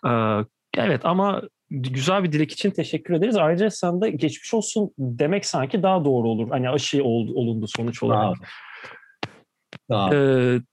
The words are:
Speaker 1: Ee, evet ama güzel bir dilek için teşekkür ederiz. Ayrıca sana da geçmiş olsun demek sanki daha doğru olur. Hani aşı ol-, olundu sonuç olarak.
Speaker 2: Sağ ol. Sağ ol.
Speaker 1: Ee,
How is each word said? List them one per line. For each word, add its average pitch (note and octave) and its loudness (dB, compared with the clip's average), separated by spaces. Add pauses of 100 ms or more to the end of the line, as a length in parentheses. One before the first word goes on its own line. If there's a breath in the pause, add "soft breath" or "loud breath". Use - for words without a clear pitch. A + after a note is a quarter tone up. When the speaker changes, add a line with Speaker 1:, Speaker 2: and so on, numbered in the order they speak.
Speaker 1:
Ee, A2+ 2 (380)
evet B2 2
ama F#3+ 2 (280)
güzel C3+ 0
bir E3 0
dilek D3+ 0
için - 0
teşekkür E3+ -2
ederiz. G#3 2
Ayrıca F3 2
sana F3+ -2
da A3 0
geçmiş D3+ -4
olsun G#3+ 0
demek D3 0
sanki D#3+ -2
daha F#3 2
doğru B2 2
olur. A2+ 0
Hani B2+ 0
aşı C#3 0
ol-, A#2 0
olundu A#2 -2
sonuç A#2 -6
olarak. G#2+ 2
Speaker 2:
Sağ G#2 2
ol. F2+ 0 (1600 loud breath)
Sağ G2+ 0
ol. - 4
Speaker 1:
Ee, B2+ 4 (120)